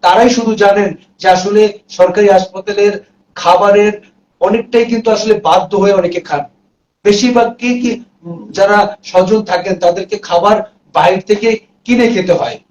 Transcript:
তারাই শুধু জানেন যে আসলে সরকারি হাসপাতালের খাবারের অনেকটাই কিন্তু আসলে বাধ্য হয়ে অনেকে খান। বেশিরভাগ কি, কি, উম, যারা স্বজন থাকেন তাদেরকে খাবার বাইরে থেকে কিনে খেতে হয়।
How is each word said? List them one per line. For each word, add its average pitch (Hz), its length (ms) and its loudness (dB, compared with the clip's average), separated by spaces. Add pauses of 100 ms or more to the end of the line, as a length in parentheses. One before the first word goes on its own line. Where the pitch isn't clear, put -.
তারাই 247 340 4
শুধু 226 140 -2 (120)
জানেন 202 260 2 (300)
যে - 160 -2
আসলে 202 260 0 (360)
সরকারি 180 380 2
হাসপাতালের 202 580 -2 (480)
খাবারের 202 520 2 (480)
অনেকটাই 226 500 0
কিন্তু 226 240 -2
আসলে 214 180 0 (140)
বাধ্য 185 240 0 (100)
হয়ে 196 200 2
অনেকে 175 180 -4 (100)
খান। 143 140 -6 (640)
বেশিরভাগ 233 420 2 (120)
কি, 247 120 -4 (100)
কি, 240 100 -4 (340)
উম, 170 140 -14 (180)
যারা 202 200 2 (320)
স্বজন 190 300 0 (120)
থাকেন 180 320 -4
তাদেরকে 180 320 -2 (140)
খাবার 202 260 2 (420)
বাইরে 180 320 0
থেকে 208 200 0 (360)
কিনে 240 280 2
খেতে 180 260 -2
হয়। - 180 -6 (140)